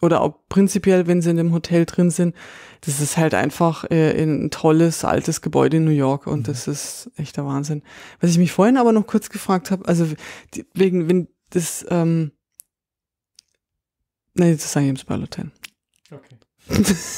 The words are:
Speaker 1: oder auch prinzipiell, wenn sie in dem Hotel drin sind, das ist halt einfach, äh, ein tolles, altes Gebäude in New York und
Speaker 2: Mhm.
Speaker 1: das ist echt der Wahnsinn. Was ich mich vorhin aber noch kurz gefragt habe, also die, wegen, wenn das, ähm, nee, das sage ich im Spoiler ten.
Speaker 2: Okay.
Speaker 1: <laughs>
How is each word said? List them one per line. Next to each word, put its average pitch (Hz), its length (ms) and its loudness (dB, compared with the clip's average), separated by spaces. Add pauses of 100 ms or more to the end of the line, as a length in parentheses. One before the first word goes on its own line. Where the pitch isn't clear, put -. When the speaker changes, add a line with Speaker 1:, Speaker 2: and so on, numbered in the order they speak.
Speaker 1:
oder 170 180 4
auch 151 140 0 (160)
prinzipiell, 190 560 2
wenn 175 160 2
sie 170 80 0
in 170 80 0
dem 165 160 0
Hotel 170 320 0
drin 175 240 2
sind, 175 240 0 (480)
das 143 180 -4
ist 147 160 -2
halt 160 160 2
einfach, 147 580 -2
äh, 160 200 4 (120)
ein 151 280 -2
tolles, 160 520 2
altes - 380 -2
Gebäude 139 380 0
in 160 80 2
New 156 60 2
York 135 340 0
und 143 140 -4
Speaker 2:
Mhm. - 20 -6
Speaker 1:
das 123 260 -8
ist - 480 -10
echt 151 220 -10
der 143 80 -4
Wahnsinn. 143 340 -6 (400)
Was 175 80 2
ich 170 100 2
mich 175 140 4
vorhin 233 240 4
aber 240 160 4
noch 214 140 2
kurz - 240 -2
gefragt 190 400 -4
habe, 190 180 -4
also 170 180 2 (460)
die, - 220 -12
wegen, 180 340 2
wenn 180 200 2 (200)
das, - 400 -6
ähm, 165 440 0 (2000)
nee, 170 180 4
das - 180 -4
sage 143 140 0
ich 135 60 0
im 131 80 -4
Spoiler - 320 -8
ten. - 220 -12 (580)
Speaker 2:
Okay. 139 260 -20 (320)
Speaker 1:
<laughs> 196 260 2 (240)